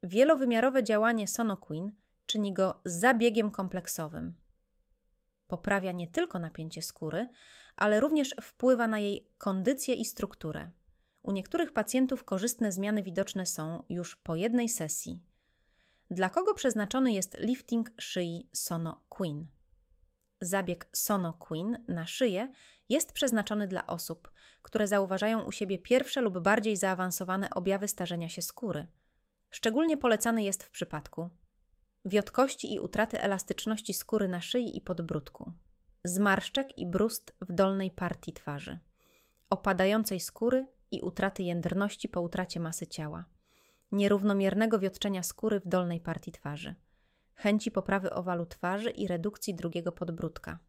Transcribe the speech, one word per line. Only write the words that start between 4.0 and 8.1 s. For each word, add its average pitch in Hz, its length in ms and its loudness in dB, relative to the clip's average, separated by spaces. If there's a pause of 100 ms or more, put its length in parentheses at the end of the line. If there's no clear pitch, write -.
Poprawia 190 440 0
nie 175 160 -6
tylko 311 320 -2
napięcie 160 420 -8
skóry, 170 480 -6 (460)
ale 208 240 4
również 285 420 4